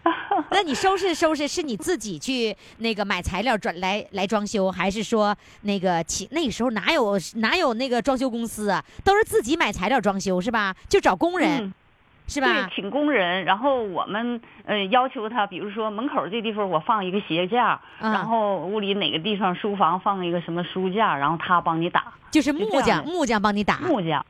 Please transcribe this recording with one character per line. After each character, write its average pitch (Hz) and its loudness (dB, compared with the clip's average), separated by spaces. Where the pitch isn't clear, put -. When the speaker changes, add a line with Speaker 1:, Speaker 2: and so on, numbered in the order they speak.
Speaker 1:
<laughs> 339 -2
Speaker 2:
那 403 4
你 302 -2
收 381 2
拾 349 0
收 320 2
拾 294 -2
是 349 -4
你 254 -6
自 330 -2
己 202 -8
去 233 -2
那 226 -2
个 202 -2
买 196 -2
材 185 -2
料 233 2
装-， 185 -4
来， 190 -2
来 190 0
装 208 0
修， 190 2
还 180 0
是 208 -2
说 208 2
那 202 -2
个 170 2
请-， - -6
那 302 0
时 220 -4
候 254 0
哪 233 0
有， 208 2
哪 226 2
有 294 2
那 247 -4
个 240 0
装 262 2
修 254 0
公 233 -4
司 208 -4
啊？ 175 0
都 392 6
是 440 6
自 427 2
己 262 0
买 285 2
材 185 -2
料 269 6
装 196 2
修 185 0
是 196 -2
吧？ 202 0
就 403 6
找 233 4
工 349 0
人。 277 2
Speaker 1:
嗯。 190 -6
Speaker 2:
是 285 -4
吧？ 262 4
Speaker 1:
对， 208 0
请 202 -4
工 294 2
人， 185 2
然 185 4
后 254 0
我 175 -4
们， 233 -4
呃， 202 -2
要 247 2
求 220 -8
他， 214 0
比 185 -6
如 196 -8
说 214 -4
门 226 -4
口 202 -2
这 220 -4
地 220 -4
方 208 -2
我 160 0
放 208 0
一 180 -4
个 202 -2
鞋 170 0
架， 202 2
Speaker 2:
嗯。 220 -2
Speaker 1:
然 202 0
后 208 0
屋 208 -4
里 196 0
哪 202 -2
个 156 -2
地 202 -2
方 190 0
书 202 -4
房 180 2
放 190 0
一 170 -2
个 175 -2
什 165 -8
么 175 -2
书 185 -2
架， 190 2
然 139 2
后 165 0
他 170 2
帮 165 0
你 165 0
打。 - -2
Speaker 2:
就 302 6
是 285 0
木 339 -2
匠， 440 -2
Speaker 1:
就 277 4
这 226 2
样 165 2
的。 302 -6
Speaker 2:
木 349 0
匠 214 2
帮 208 2
你 208 0
打。 - 0
Speaker 1:
木 294 0
匠。 156 -2